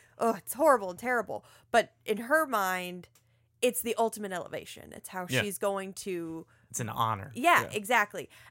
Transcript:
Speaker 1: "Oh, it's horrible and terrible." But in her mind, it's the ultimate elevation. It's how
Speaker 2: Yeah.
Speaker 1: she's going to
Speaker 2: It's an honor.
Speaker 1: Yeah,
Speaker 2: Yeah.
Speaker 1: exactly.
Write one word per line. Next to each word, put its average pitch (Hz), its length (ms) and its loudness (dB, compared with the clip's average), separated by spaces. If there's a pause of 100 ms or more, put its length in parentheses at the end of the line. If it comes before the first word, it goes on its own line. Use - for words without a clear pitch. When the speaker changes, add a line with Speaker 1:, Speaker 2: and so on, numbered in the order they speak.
(180)
Speaker 1:
"Oh, 226 160 2
it's - 200 -10
horrible 247 360 4
and 175 80 -10
terrible." 220 460 -2 (260)
But - 220 4 (120)
in 208 180 -2
her 302 240 4
mind, 185 640 -2 (540)
it's 247 180 4
the 233 160 0
ultimate 220 360 0
elevation. - 600 -8
It's - 180 -14
how 185 180 -8
Speaker 2:
Yeah. 202 140 2
Speaker 1:
she's 202 160 -4
going 196 360 -2
to 165 520 -8 (240)
Speaker 2:
It's - 100 -8
an 113 80 -4
honor. 110 460 0
Speaker 1:
Yeah, 294 280 4
Speaker 2:
Yeah. - 100 -6
Speaker 1:
exactly. 208 560 0 (220)